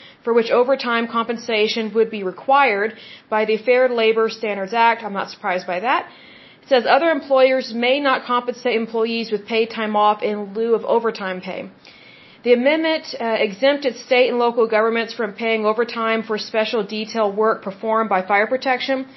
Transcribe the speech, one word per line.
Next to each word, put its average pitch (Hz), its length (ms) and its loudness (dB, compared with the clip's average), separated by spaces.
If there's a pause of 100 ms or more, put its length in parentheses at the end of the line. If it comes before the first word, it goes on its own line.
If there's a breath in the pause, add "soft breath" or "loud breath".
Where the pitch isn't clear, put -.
(240 loud breath)
for 233 100 0
which 226 160 2
overtime 247 580 2
compensation 226 840 -2
would 220 160 2
be 214 120 -8
required 214 680 2 (440 loud breath)
by 214 120 2
the 214 100 2
Fair 247 320 4
Labor 226 400 2
Standards 202 460 -6
Act." 226 280 2
I'm 202 180 -8
not 190 100 -8
surprised 185 360 -4
by 180 200 -4
that. 294 160 0 (600 loud breath)
It - 100 -18
says, 247 120 4 (120)
"Other 330 140 2
employers 262 640 2 (140)
may 262 100 2 (120)
not - 260 0
compensate 247 500 -2
employees 226 480 -2
with 208 220 -4
paid 226 160 0
time 214 260 -4
off 208 340 2
in 208 280 -8
lieu 226 200 0
of - 60 -8 (120)
overtime 208 520 -4
pay." 180 120 -8 (840 loud breath)
The 240 160 4
amendment, 320 580 0
uh, 226 180 -2 (120)
exempted 269 480 0
state 254 320 2
and 240 180 -2
local 233 200 2 (100)
governments 226 420 0
from 208 140 -4
paying 226 400 -2
overtime 226 560 -2
for 220 80 -2 (140)
special 220 320 0 (160)
detail 214 300 -2 (140)
work 214 160 2 (120)
performed 220 440 -2
by 185 60 2 (120)
fire 208 220 2
protection, 262 520 -2 (100)